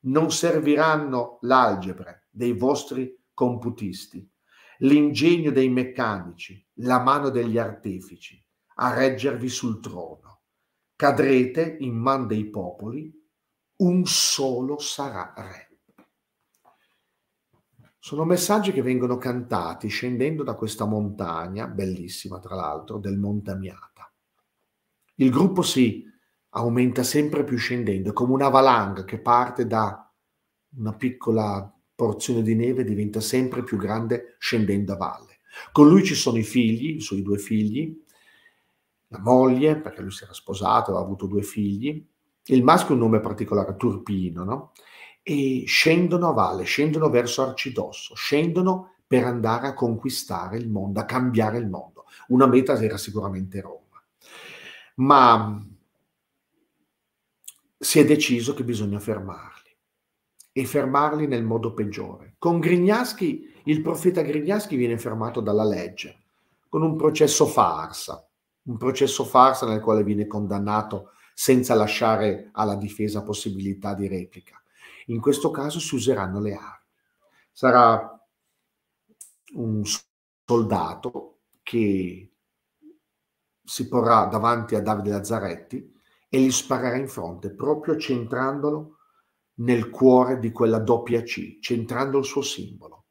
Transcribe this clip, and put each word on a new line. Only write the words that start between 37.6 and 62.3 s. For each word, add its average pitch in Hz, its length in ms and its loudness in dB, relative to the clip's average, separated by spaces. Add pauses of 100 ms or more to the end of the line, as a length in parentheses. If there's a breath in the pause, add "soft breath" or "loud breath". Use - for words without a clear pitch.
la - 100 -18
moglie, 127 580 4
perché - 240 -12
lui 95 120 -10
si - 100 -16
era - 100 -20
sposato, 101 600 -2
aveva 92 120 -2
avuto 98 220 -8
due 101 160 -2
figli, 107 600 -4 (420)
il 131 180 4
maschio 160 320 6
ha - 20 4
un 117 60 4
nome 110 180 4
particolare, 98 560 -2
Turpino, 92 680 -4
no? 120 280 -8 (480 loud breath)
E 135 460 -2
scendono 175 600 2
a 151 40 2
valle, 95 300 0
scendono 151 480 0
verso 120 320 2
Arcidosso, - 720 -6
scendono 180 800 0 (120)
per 123 180 2
andare 120 420 -2
a 135 80 -6
conquistare 110 840 -4
il 117 140 -6
mondo, 101 300 -4
a 107 40 -6
cambiare 120 540 0
il 113 100 -6
mondo. - 380 -12 (220 loud breath)
Una 127 180 8
meta 131 340 4
era 107 160 -2
sicuramente 95 640 -6
Roma. - 420 -20 (920 loud breath)
Ma 117 720 6 (2000)
si - 220 2
è 147 80 10
deciso 135 480 2
che 123 100 -6
bisogna 104 340 -4
fermarli, - 800 -10 (760)
e 135 140 -4
fermarli 147 600 0
nel 120 180 -2
modo 110 300 -2
peggiore. - 640 -8